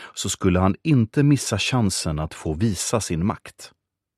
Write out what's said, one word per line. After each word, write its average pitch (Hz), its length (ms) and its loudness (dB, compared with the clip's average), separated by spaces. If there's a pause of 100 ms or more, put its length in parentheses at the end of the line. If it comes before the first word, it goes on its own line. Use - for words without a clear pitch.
(140)
så - 140 -6
skulle 92 300 2
han 95 240 2
inte 143 400 2
missa 143 360 2
chansen 95 600 0
att 78 160 -6
få 82 200 -6
visa 104 460 -2
sin 85 260 -2
makt. - 460 -8 (460)